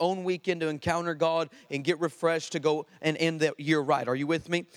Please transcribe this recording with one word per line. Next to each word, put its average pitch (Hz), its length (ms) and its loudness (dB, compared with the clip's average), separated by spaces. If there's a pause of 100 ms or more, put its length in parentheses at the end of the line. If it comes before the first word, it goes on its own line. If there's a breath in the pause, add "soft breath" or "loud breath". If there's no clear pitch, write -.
own 185 240 0
weekend 180 380 -2
to 160 40 0
encounter 165 480 -2
God 165 360 0 (200 loud breath)
and 139 140 -4
get 165 160 0
refreshed 165 520 0
to 165 60 -2
go 151 280 0 (140)
and 156 180 0
end 165 200 0
the 151 180 2
year 151 220 2
right." 135 300 0
Are 127 80 2
you 143 100 -2
with 160 220 -2
me? 175 180 -2 (100)